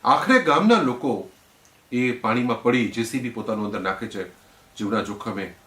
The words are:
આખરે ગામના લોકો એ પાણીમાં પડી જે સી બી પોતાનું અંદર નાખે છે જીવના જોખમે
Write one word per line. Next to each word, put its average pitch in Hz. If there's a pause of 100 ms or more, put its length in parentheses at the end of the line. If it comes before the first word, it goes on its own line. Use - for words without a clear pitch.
આખરે 202
ગામના 185
લોકો 123 (600)
એ 123
પાણીમાં 117
પડી 120
જે 110
સી 131
બી 120
પોતાનું 107
અંદર 101
નાખે 95
છે 92 (460)
જીવના 104
જોખમે 101 (140)